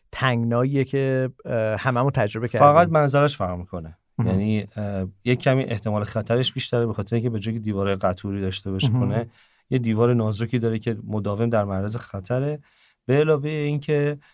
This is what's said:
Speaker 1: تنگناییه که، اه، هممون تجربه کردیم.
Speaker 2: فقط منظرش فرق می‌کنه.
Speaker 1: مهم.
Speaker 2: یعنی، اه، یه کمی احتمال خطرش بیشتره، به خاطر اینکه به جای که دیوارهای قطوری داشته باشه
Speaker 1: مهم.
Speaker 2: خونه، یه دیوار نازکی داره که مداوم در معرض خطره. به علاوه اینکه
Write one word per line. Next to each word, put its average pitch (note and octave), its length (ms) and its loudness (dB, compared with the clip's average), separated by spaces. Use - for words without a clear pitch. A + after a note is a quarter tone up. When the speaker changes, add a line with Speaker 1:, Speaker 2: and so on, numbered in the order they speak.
Speaker 1:
تنگناییه B2+ 720 2
که، C3 460 0
اه، A2 340 -2
هممون B2+ 320 0
تجربه A2+ 380 -2
کردیم. C#3+ 200 6
Speaker 2:
فقط E3 200 6
منظرش C#3+ 480 2
فرق F2+ 220 -4
می‌کنه. E2 400 -12
Speaker 1:
مهم. G2+ 100 0
Speaker 2:
یعنی، G2+ 380 0
اه، G2+ 300 -4
یه B2 120 4
کمی C3 260 2
احتمال G#2+ 420 -2
خطرش A#2 480 -2
بیشتره، A#2+ 340 -2
به A2 60 -4
خاطر G#2 240 -4
اینکه A#2 140 0
به A2 100 -4
جای A2 140 -4
که A2+ 60 -6
دیوارهای G2 360 0
قطوری G2 440 -2
داشته F#2+ 300 -6
باشه F#2+ 180 -2
Speaker 1:
مهم. A#2 100 2
Speaker 2:
خونه، A#2 280 0
یه C3 80 2
دیوار A#2 360 2
نازکی A2 440 0
داره A2+ 200 0
که A2 260 -4
مداوم G#2 460 -2
در G#2+ 140 2
معرض G2 320 -4
خطره. C3 640 -6
به C3 100 4
علاوه D3+ 320 2
اینکه D3 680 0